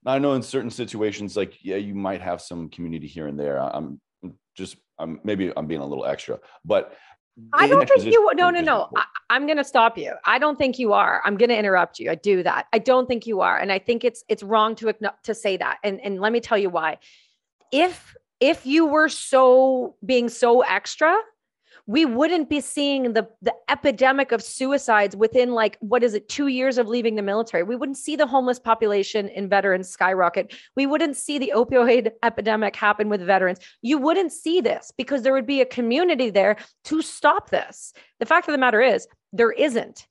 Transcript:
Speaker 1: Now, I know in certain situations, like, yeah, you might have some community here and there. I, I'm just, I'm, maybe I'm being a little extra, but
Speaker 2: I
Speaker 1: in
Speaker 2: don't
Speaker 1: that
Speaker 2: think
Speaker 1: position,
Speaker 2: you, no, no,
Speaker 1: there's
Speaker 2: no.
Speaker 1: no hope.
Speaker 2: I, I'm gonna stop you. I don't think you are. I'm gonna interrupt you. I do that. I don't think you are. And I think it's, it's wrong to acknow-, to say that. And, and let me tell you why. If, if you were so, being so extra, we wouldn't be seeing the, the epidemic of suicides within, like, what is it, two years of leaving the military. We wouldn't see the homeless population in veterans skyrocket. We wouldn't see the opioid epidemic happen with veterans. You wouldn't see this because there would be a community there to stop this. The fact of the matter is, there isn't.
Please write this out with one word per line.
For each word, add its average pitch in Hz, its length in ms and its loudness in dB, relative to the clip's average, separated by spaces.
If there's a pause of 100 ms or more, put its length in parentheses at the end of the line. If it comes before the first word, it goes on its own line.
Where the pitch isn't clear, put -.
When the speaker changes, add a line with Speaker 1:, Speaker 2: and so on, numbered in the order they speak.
Speaker 1:
Now, 127 100 -2
I 135 40 2
know 143 160 2
in 127 80 0
certain 117 300 -6
situations, 104 640 -6
like, 95 260 -6
yeah, 95 140 -6
you 101 160 -8
might 98 280 -6
have 87 200 -8
some 85 280 -12
community 82 360 -10
here 76 220 -12
and 73 120 -10
there. 71 220 -4
I, 69 80 -4
I'm 73 320 -10 (540)
just, 92 220 -14 (200)
I'm, 80 260 -10
maybe 95 320 -4
I'm 76 120 -8
being 78 140 -6
a 69 40 -10
little 69 200 -8
extra, - 340 -6 (240)
but 98 320 -2 (560)
Speaker 2:
I 320 140 4
Speaker 1:
in - 60 4
Speaker 2:
don't 554 80 6
Speaker 1:
that - 100 2
Speaker 2:
think 539 80 8
Speaker 1:
position, - 160 2
Speaker 2:
you, 415 220 6
no, 359 140 2
no, 349 40 -2
Speaker 1:
there's 349 120 -2
Speaker 2:
no. 269 120 0
Speaker 1:
no - 60 -2
hope. - 120 -10
Speaker 2:
I, - 100 -2 (240)
I'm 262 160 0
gonna 294 180 0
stop 226 340 2
you. 135 160 -8 (100)
I 233 160 2
don't 294 180 0
think 254 220 -2
you 220 140 2
are. 202 320 2
I'm 202 100 0
gonna 233 200 2
interrupt 196 440 0
you. - 100 -6
I 165 60 0
do 185 280 0
that. 165 280 -2
I 233 80 2
don't 254 280 2
think 233 200 -4
you 202 140 -2
are. 180 160 2
And 196 160 -2
I 190 60 -2
think 233 260 -4
it's, - 240 -4
it's 214 120 -2
wrong 214 340 0
to 226 100 -10
acknow-, 214 380 -4
to 220 120 -6
say 196 220 -6
that. - 260 -4
And, 196 160 -4
and 196 220 -6
let 214 100 0
me 233 80 0
tell 233 180 0
you 196 120 0
why. 160 300 -4 (760)
If, 349 420 -2 (240)
if 302 260 2
you 311 200 2
were 311 240 2
so, 262 840 2 (100)
being 240 240 0
so 240 320 2
extra, 302 560 0 (720)
we 262 160 2
wouldn't 302 460 0
be 294 120 -2
seeing 277 520 -2
the, 214 160 -2 (140)
the 208 100 -2 (160)
epidemic 269 600 2
of 233 100 -2
suicides 233 720 0
within, 240 380 2
like, 220 280 -2
what 233 220 0
is 220 120 0
it, 202 120 -6
two 285 200 -4
years 254 320 0
of 233 80 0
leaving 226 260 -2
the 208 80 -4
military. 202 400 -2
We 208 140 -4
wouldn't 269 240 -8
see 302 160 -8
the 302 100 2
homeless 247 320 0
population 208 680 0
in 196 220 -8
veterans 190 380 2
skyrocket. 185 680 0 (200)
We 277 120 0
wouldn't 294 280 0
see 294 220 -8
the 262 180 -4
opioid 240 560 2 (120)
epidemic 214 520 -2
happen 208 320 0
with 208 140 -2
veterans. 185 380 0 (240)
You 277 160 0
wouldn't 330 320 0
see 330 300 -2
this - 360 -8
because 262 240 -4
there 269 120 2
would 269 120 0
be 269 160 0
a 247 40 4
community 254 680 0
there 196 260 2 (280)
to 311 180 -2
stop - 480 0
this. - 420 -8 (260)
The 226 60 -4
fact 339 220 2
of 302 60 -2
the 285 40 0
matter 240 240 2
is, 226 260 2 (240)
there 220 200 2
isn't. - 600 -2